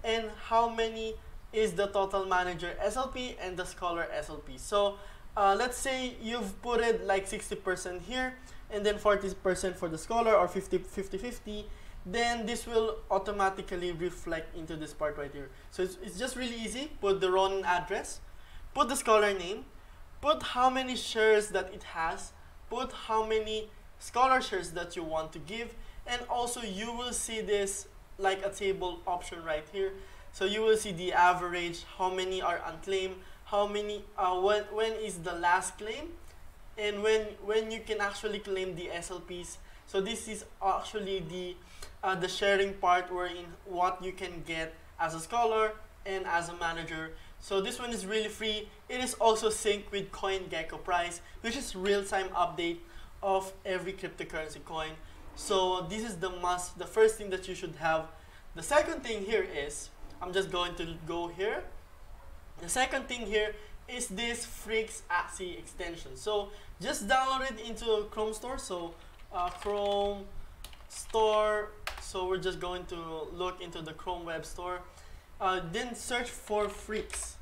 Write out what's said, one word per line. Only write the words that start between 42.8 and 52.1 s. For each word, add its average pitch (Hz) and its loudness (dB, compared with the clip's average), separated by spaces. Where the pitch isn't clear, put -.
wherein 175 -4
what 185 2
you 185 -4
can 175 -8
get 160 -4
as 160 0
a 160 -4
scholar 220 4
and 190 -2
as 170 2
a 170 -8
manager. 160 -4
So 196 0
this 240 -2
one 240 -4
is 202 -4
really 214 0
free. 214 -4
It 254 -2
is 247 -2
also 226 6
synced 208 0
with 202 -4
CoinGecko 170 -4
Price, 175 0
which 233 -2
is - -6
real-time 196 2